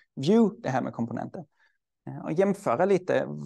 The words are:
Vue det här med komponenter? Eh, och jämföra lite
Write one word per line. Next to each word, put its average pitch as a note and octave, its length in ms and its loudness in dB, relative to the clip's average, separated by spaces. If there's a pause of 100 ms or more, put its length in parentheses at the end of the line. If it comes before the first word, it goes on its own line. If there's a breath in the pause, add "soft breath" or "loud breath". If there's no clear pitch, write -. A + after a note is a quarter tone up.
(140 soft breath)
Vue F#3+ 440 4
det - 100 -8
här C3 140 -2
med B2+ 100 -6
komponenter? A#2 520 -6 (600)
Eh, C#3 180 -12
och D#3+ 80 -4
jämföra F3 520 2
lite C#3+ 440 2 (180)